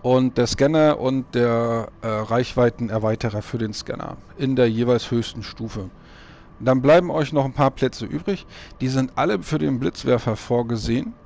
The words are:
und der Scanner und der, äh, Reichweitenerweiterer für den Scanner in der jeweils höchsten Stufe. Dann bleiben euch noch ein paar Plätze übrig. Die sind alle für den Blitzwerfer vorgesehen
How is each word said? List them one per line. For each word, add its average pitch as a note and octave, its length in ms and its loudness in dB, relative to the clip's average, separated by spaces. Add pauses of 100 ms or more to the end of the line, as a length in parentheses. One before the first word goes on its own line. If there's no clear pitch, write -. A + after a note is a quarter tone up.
und B2+ 380 2
der A#2+ 80 2
Scanner D3+ 520 4
und C3 360 -2
der, A#2 540 2 (120)
äh, A#2 60 -6
Reichweitenerweiterer A2 1400 0
für - 160 -8
den G#2+ 160 -4
Scanner - 420 -10 (220)
in C3+ 160 0
der A#2+ 160 4
jeweils A#2+ 400 0
höchsten A2+ 320 -4
Stufe. G#2 480 -10 (720)
Dann B2+ 200 2
bleiben E3+ 260 6
euch D3+ 240 -2
noch C#3 120 2
ein C3 80 -6
paar C#3 180 2
Plätze A#2+ 340 -2
übrig. F3+ 400 -4 (360)
Die C3 60 -2
sind C3 280 0
alle C3 260 0
für D#3 160 -4
den C#3+ 220 -2
Blitzwerfer B2 560 0
vorgesehen A#2+ 800 -2 (100)